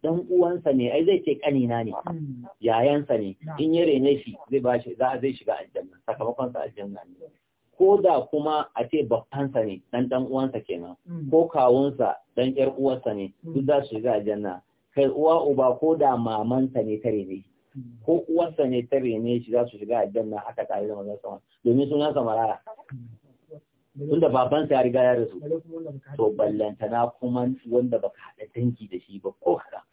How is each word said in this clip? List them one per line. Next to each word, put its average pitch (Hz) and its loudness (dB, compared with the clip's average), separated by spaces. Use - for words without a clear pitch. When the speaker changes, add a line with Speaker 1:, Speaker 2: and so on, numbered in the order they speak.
Speaker 1:
dan 170 -2
uwansa 175 2
ne, 123 2
ai 156 2
zai 185 4
ce 147 -2
kanina 123 0
ne. 107 -6
Speaker 2:
Mm. 143 -10
Speaker 1:
Yayansa 123 2
ne. 98 -6
Speaker 2:
Na'am. 156 -12
Speaker 1:
In 160 2
ya 170 4
rene 139 4
shi, - -14
zai 135 2
bashi, 123 -2
za 127 0
a, 127 -6
zai 131 -2
shiga 110 -4
aljanna. 92 -10
Sakamakon 120 -4
sa - -6
aljanna 101 -12
ne. - -20
Ko 196 6
da 170 4
kuma 151 -2
a 117 -2
ce 151 0
babbansa 127 -2
ne, 95 -8
dan 123 -2
dan 127 -2
uwansa 127 -4
kenan. 87 -10
Speaker 2:
Mm. 165 -8
Speaker 1:
Ko 165 6
kawunsa, 131 2
dan 131 0
yar 135 2
uwarsa 131 -2
ne, 98 -8
Speaker 2:
Mm. 165 -12
Speaker 1:
duk 135 -2
za 143 4
su 120 -10
shiga 113 0
aljanna. 104 -4
Kai 139 4
uwa 156 2
uba 131 2
ko 160 4
da 139 2
mamansa 117 0
ne 107 -4
ta 120 -2
rene 95 -4
shi. - -20
Speaker 2:
Mm. 120 -16
Speaker 1:
Ko 170 2
uwarsa 160 0
ne 123 0
ta - 0
rene 120 0
shi 113 -10
za 120 2
su 110 -18
shiga 107 -2
aljanna 107 -4
haka 107 -8
tare 101 -4
da 107 -6
manzon 101 -10
sama. 101 -12
Domin 135 4
sunan 147 0
sa 139 0
maraya. 113 0
Speaker 2:
Mm. - -18
Speaker 1:
Tunda 156 4
babansa 135 2
ya 127 4
riga 127 4
ya 123 6
rasu. 110 -4
Speaker 2:
Bare 156 -4
kuma 165 -16
wanda 160 -12
baka 139 -18
haɗa 143 -12
Speaker 1:
To 110 4
ballantana 107 0
kuma 123 -2
wanda 120 0
baka - -6
haɗa - -18
dangi 120 -2
da 92 -10
shi 98 -18
ba 98 -8
ko - 2
kaɗan. - -16